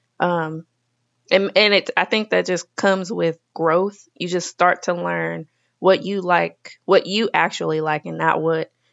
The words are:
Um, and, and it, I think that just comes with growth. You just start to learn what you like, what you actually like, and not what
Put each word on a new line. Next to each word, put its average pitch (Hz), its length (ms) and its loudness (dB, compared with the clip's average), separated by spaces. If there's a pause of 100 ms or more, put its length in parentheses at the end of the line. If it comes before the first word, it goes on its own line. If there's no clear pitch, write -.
(200)
Um, 165 460 -2 (640)
and, 196 260 2
and 208 180 4
it, 185 220 0
I 180 80 2
think 214 260 -2
that 180 160 2
just 180 300 -4
comes 190 360 0
with 165 260 -2 (160)
growth. 175 600 0
You 180 140 -8
just 175 200 -4
start 175 360 0
to 180 100 -2
learn 170 520 -6 (320)
what 190 260 4
you 196 160 -4
like, 170 640 -4
what 190 220 4
you 214 260 -2
actually 160 480 0
like, 151 240 -4
and 165 140 -10
not 160 240 2
what 160 280 -2 (220)